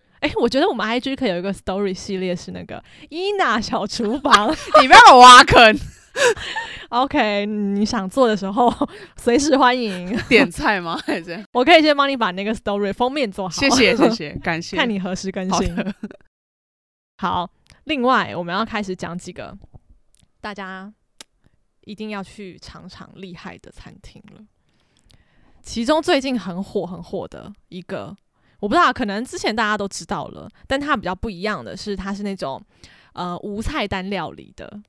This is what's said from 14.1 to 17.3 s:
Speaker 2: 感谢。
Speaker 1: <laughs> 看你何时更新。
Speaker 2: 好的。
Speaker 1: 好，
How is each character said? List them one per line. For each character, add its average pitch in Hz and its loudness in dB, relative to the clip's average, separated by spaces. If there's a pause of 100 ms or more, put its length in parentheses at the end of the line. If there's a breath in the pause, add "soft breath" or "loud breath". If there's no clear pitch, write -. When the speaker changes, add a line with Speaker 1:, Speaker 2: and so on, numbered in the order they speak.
Speaker 2:
感 165 -4
谢。 202 -10
Speaker 1:
<laughs> - -2
看 262 0
你 202 -4
何 185 -6
时 190 -8
更 190 -8
新。 175 -2
Speaker 2:
好 - -6
的。 196 -8 (1200)
Speaker 1:
好， 180 -6 (320)